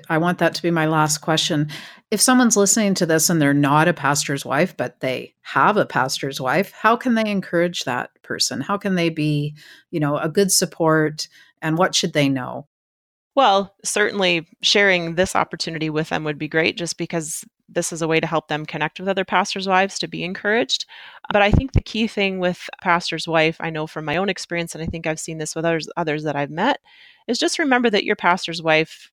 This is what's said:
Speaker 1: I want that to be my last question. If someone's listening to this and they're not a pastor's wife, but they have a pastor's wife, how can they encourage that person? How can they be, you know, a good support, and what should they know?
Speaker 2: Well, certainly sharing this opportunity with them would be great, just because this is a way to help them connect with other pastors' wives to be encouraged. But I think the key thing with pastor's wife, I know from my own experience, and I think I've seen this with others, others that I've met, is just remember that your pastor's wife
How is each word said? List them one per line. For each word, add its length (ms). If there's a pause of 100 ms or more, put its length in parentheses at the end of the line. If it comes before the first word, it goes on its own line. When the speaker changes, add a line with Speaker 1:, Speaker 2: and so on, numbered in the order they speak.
Speaker 1:
I 120
want 180
that 180
to 60
be 100
my 140
last 320
question. 520 (420)
If 100
someone's 340
listening 400
to 100
this 240
and 120
they're 140
not 320
a 60
pastor's 520
wife, 320
but 220
they 420
have 360
a 80
pastor's 540
wife, 320
how 240
can 200
they 140
encourage 540
that 280 (100)
person? 400
How 160
can 180
they 140
be, 460 (340)
you 100
know, 180
a 120
good 220
support, 760 (340)
and 160
what 180
should 180
they 160
know? 380 (680)
Speaker 2:
Well, 480
certainly 640 (140)
sharing 540
this 200
opportunity 540
with 200
them 140
would 140
be 100
great, 300
just 220
because 440 (240)
this 240
is 120
a 40
way 120
to 80
help 200
them 180
connect 340
with 100
other 160
pastors' 420
wives 300
to 100
be 160
encouraged. 640 (460)
But 100
I 80
think 220
the 100
key 240
thing 320
with 320 (140)
pastor's 440
wife, 320
I 120
know 160
from 180
my 120
own 120
experience, 460
and 80
I 20
think 220
I've 120
seen 200
this 160
with 100
others, 320
others 280
that 100
I've 160
met, 280 (480)
is 120
just 180
remember 320
that 140
your 140
pastor's 440
wife 520